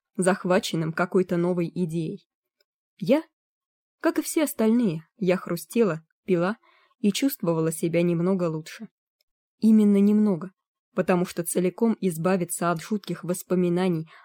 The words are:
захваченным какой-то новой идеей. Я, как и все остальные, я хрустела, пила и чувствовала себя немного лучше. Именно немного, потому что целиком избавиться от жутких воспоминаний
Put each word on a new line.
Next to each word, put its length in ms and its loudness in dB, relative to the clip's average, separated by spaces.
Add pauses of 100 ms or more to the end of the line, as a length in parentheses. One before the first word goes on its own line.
(160)
захваченным 800 0
какой-то 420 0
новой 380 0
идеей. 520 -6 (720)
Я, 240 0 (800)
как 200 0
и 20 0
все 220 -2
остальные, 640 0 (120)
я 180 2
хрустела, 680 -2 (220)
пила 320 0 (420)
и 120 2
чувствовала 600 -2
себя 300 -2
немного 440 0
лучше. 420 -8 (720)
Именно 380 6
немного, 540 4 (420)
потому 320 0
что 180 -6
целиком 560 -2
избавиться 720 -2
от 100 -4
жутких 420 -8
воспоминаний 840 -2 (180)